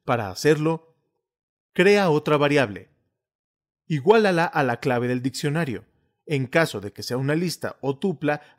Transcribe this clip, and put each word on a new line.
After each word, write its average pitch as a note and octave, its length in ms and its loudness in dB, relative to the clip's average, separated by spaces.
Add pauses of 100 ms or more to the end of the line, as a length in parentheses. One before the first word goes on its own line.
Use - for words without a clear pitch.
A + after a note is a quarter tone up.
Para A#2 260 -4
hacerlo, D3+ 680 0 (760)
crea G3 380 4
otra D3+ 260 2
variable. C#3 540 0 (1000)
Iguálala F3 560 2
a E3 200 -2
la B2 180 -2
clave B2 260 0
del B2+ 140 -2
diccionario. C#3 640 -4 (400)
En C#3 200 -2
caso - 360 0
de G2+ 100 -10
que - 120 -16
sea B2 120 -6
una C#3 200 -2
lista D#3+ 440 -6
o C#3 180 -4
tupla, D3 440 -4 (180)